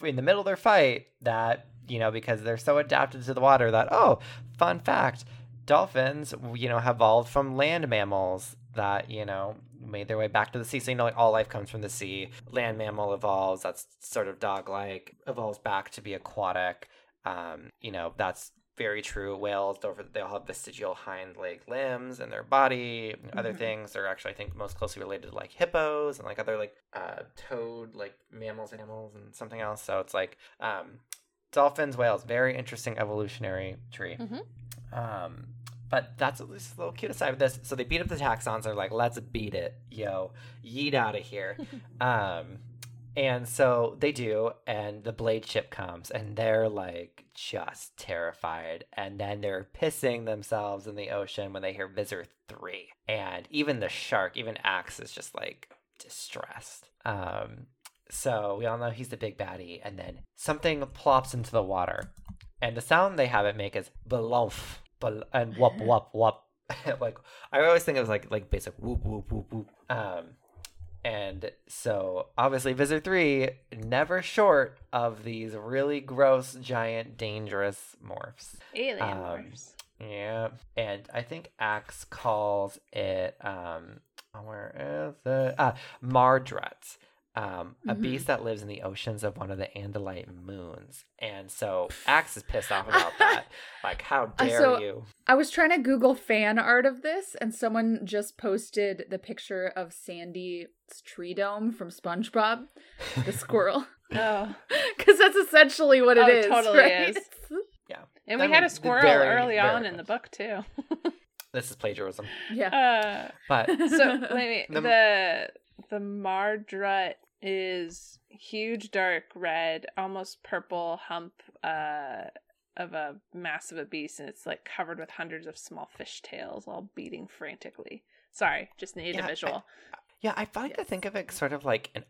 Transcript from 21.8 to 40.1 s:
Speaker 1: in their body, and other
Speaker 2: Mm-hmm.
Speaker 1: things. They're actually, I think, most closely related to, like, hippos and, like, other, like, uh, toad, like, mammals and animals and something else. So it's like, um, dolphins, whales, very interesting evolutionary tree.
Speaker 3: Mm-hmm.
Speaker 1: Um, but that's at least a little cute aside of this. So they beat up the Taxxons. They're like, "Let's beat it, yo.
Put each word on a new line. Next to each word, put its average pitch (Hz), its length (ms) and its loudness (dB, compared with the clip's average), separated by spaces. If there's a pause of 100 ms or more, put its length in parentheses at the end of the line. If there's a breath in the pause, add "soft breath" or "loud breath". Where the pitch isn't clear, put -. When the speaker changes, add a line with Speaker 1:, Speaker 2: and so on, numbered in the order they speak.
Speaker 1:
in 120 100 -10
their 110 140 -10
body, 120 800 2
and - 160 -10
other 113 120 -4
Speaker 2:
Mm-hmm. 98 80 -10
Speaker 1:
things. 110 340 -6
They're 98 160 -6
actually, 98 240 -6
I - 20 -14
think, 104 220 -10
most 101 200 -10
closely 104 240 -6
related 98 300 -10
to, - 60 -16
like, - 160 -10
hippos 151 680 0
and, - 80 -14
like, 104 140 -8
other, 110 180 -2
like, 104 160 -8 (180)
uh, 92 280 -10 (160)
toad, 117 580 -12
like, 101 200 -12 (180)
mammals 110 400 -12
and 110 80 -16
animals 107 340 -16
and 104 180 -20
something 113 280 -12
else. 104 200 -6
So 95 200 -2
it's - 120 -10
like, - 260 -4 (200 soft breath)
um, 98 400 -6 (540)
dolphins, 143 440 2
whales, 117 280 2
very 127 320 0
interesting 120 420 -8
evolutionary 101 800 -4 (160)
tree. 85 260 -10
Speaker 3:
Mm-hmm. - 800 -12
Speaker 1:
Um, 104 480 -8 (420)
but 131 300 -2
that's 135 220 -2
at - 100 -14
least - 240 -16
a - 60 -18
little 170 140 -6
cute - 180 -8
aside 139 200 0
of 131 60 -6
this. 135 240 2
So 135 140 -6
they 127 80 -4
beat 160 160 -2
up - 80 -6
the 170 80 -6
Taxxons. 113 480 -2
They're 110 100 -4
like, 98 160 -4
"Let's 117 300 -2
beat 104 340 -8
it, 90 200 -6 (140)
yo. 101 440 -6 (340 loud breath)